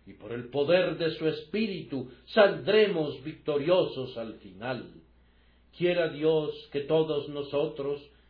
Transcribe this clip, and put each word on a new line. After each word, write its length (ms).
y 80
por 180
el 160
poder 480
de 160
su 160
Espíritu 840
saldremos 960
victoriosos 960
al 180
final. 600
Quiera 320
Dios 640
que 80
todos 480
nosotros 720